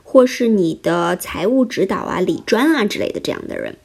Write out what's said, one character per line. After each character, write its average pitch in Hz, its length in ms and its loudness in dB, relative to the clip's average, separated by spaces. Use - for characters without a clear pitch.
或 254 240 6
是 247 220 -2
你 185 340 2
的 175 320 0
财 - 320 -6
务 254 180 2
指 196 200 -2
导 190 140 -2
啊、 - 220 -4
理 180 260 -2
专 277 280 2
啊 240 100 0
之 - 140 -4
类 - 140 -4
的 - 80 -8
这 - 100 -6
样 - 160 -8
的 - 120 -10
人。 53 260 -10